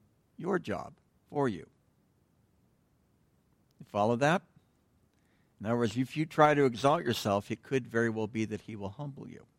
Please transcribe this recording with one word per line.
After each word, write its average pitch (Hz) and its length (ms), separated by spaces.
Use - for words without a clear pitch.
your 165 200
job - 360
for 139 200
you. 87 180
You - 120
follow 107 260
that? 143 240
In 98 40
other 117 120
words, 120 200
if 131 180
you 151 100
try 151 280
to 143 100
exalt 135 400
yourself, 110 480
it 107 120
could 131 220
very 117 240
well 110 180
be 110 180
that 104 160
he 107 160
will 98 140
humble 139 360
you. - 180